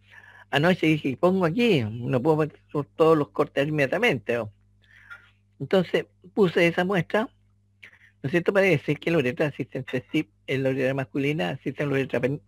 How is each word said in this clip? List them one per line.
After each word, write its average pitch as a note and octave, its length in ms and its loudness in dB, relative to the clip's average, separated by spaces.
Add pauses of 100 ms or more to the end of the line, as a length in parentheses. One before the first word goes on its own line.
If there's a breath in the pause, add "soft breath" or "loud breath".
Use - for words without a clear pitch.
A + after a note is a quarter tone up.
(520 loud breath)
anoche D#3+ 340 2
dije, D3 320 0
"Pongo F#3 280 2
aquí, F#3 380 2
no A#2+ 380 -4
puedo D#3 160 2
poner D3+ 220 -2 (360)
todos D#3+ 220 6
los C#3+ 120 -2
cortes C#3+ 380 -2
inmediatamente, D3+ 680 -2
¿no?". A2 180 -6 (1040 loud breath)
Entonces E3+ 460 -2 (300)
puse F3+ 320 4
esa F3+ 180 0
muestra, G3 380 -2
¿no - 1040 -16
es - 20 -6
cierto? F3 240 0
Para G3 140 4
decir D3 320 0
que - 100 -4
la E3 80 2
uretra B2+ 300 0
existe C3+ 320 -8
en C3 40 -8
tres - 280 -6
tip-, D#3 180 -4 (160)
en C3+ 160 -4
la C3+ 80 0
uretra C3+ 240 -2
masculina D3 600 -4
existe C#3+ 300 -8
la C#3+ 80 -4
uretra C3+ 280 -2
pen-, C3+ 280 -2